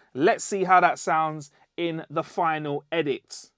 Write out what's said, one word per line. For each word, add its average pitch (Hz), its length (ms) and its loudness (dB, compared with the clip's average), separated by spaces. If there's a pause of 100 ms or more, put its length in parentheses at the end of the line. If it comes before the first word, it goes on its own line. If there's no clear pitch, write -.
(140)
Let's 160 300 2
see 196 220 -2
how 180 160 6
that 165 180 4
sounds 160 500 -2 (280)
in 165 340 -4
the 151 100 -4
final 151 680 -2
edit. - 680 -4